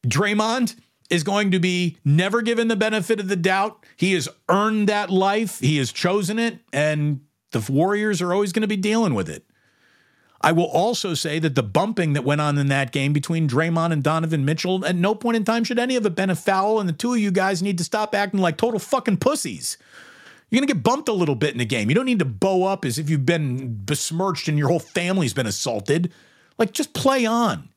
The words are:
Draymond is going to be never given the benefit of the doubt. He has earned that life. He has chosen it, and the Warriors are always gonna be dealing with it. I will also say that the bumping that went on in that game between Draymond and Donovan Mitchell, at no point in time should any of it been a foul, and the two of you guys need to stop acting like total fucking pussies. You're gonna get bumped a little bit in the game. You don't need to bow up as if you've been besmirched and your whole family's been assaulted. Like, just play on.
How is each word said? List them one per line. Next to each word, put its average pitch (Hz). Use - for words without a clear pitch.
Draymond 214
is 170
going 196
to 185
be 180
never 185
given 226
the 226
benefit 214
of 190
the 196
doubt. 190
He 185
has 160
earned 208
that 208
life. 196
He 147
has 127
chosen 196
it, 226
and 147
the 110
Warriors 196
are 180
always 202
gonna 214
be 208
dealing 208
with 92
it. 76
I 156
will 170
also 190
say 151
that 156
the 131
bumping 156
that 139
went 147
on 147
in 139
that 139
game 139
between 156
Draymond 165
and 147
Donovan 160
Mitchell, 180
at 180
no 196
point 233
in 214
time 233
should 240
any 254
of 214
it 180
been 190
a 175
foul, 202
and 190
the 160
two 240
of 240
you 208
guys 185
need 196
to 175
stop 214
acting 202
like 170
total 226
fucking 240
pussies. 139
You're 240
gonna 277
get 156
bumped 254
a -
little 170
bit 139
in 120
the 123
game. 110
You 147
don't 254
need 240
to 156
bow 185
up 190
as 120
if 151
you've 139
been 131
besmirched 160
and 151
your 143
whole 165
family's 165
been 127
assaulted. 123
Like, 226
just -
play 269
on. 220